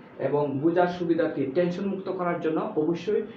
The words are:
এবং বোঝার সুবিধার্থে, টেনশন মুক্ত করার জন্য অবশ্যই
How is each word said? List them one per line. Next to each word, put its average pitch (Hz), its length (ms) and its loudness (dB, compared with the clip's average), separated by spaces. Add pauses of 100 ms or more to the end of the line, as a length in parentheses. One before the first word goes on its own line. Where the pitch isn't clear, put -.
(180)
এবং 139 400 0
বোঝার 165 280 4
সুবিধার্থে, 160 680 0
টেনশন 180 300 0
মুক্ত 196 240 -4
করার 175 320 -2
জন্য 160 360 -2
অবশ্যই 170 460 0 (140)